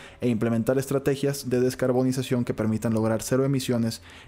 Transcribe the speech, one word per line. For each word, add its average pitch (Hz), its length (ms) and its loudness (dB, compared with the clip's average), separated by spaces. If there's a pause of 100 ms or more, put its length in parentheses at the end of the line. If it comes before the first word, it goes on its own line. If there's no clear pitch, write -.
(200)
e 123 80 0
implementar 117 500 2
estrategias 139 720 -2
de 123 100 2
descarbonización 127 840 0
que 120 100 -4
permitan 110 400 0
lograr 110 260 2
cero 131 240 2
emisiones 123 560 0 (280)